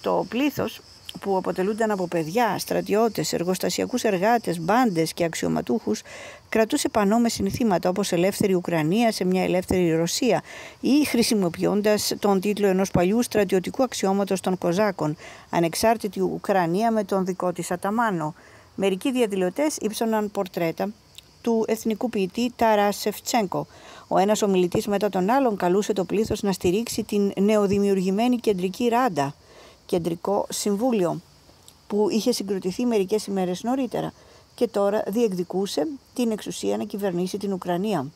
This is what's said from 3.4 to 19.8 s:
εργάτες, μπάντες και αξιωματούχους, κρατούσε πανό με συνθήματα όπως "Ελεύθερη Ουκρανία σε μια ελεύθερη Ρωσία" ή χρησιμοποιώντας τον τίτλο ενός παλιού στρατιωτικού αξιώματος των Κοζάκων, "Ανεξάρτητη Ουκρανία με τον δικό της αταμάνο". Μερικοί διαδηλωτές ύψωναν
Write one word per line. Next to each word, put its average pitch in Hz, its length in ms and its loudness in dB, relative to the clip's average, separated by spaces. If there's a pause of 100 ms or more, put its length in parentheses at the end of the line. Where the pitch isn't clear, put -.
εργάτες, 190 560 0
μπάντες 180 540 2
και 170 100 -2
αξιωματούχους, 170 800 -2 (480)
κρατούσε 226 400 0
πανό 208 280 2
με 233 120 2
συνθήματα 196 600 0
όπως 196 220 -2
"Ελεύθερη 190 420 2
Ουκρανία 175 580 2
σε 208 120 -4
μια 185 200 2
ελεύθερη 180 480 2
Ρωσία" 170 500 2 (380)
ή 277 260 4
χρησιμοποιώντας 202 1120 2
τον 196 200 4
τίτλο 202 280 0
ενός 190 240 2
παλιού 196 300 4
στρατιωτικού 196 600 0
αξιώματος 196 580 0
των 185 160 0
Κοζάκων, 175 580 0 (340)
"Ανεξάρτητη 190 720 0
Ουκρανία 180 720 0
με 220 120 0
τον 190 220 0
δικό 180 280 -2
της 170 180 -6
αταμάνο". 190 640 -2 (420)
Μερικοί 190 360 0
διαδηλωτές 233 680 0
ύψωναν 214 520 -2